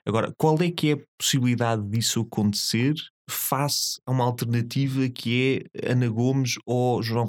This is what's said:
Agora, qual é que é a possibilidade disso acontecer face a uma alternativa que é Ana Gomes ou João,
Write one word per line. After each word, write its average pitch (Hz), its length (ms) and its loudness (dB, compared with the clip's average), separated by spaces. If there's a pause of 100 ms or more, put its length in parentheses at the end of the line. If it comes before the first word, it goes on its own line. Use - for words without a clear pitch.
Agora, 107 320 0
qual 156 260 2
é 175 80 2
que 156 200 0
é 147 40 2
a 147 60 -4 (180)
possibilidade 120 680 2
disso 113 320 0
acontecer 110 760 0 (360)
face - 760 -2
a 127 40 -8
uma 127 140 2
alternativa 123 840 0
que 127 680 -2
é - 180 -4
Ana 123 160 2
Gomes 123 460 0 (120)
ou 123 360 2
João, 113 260 -2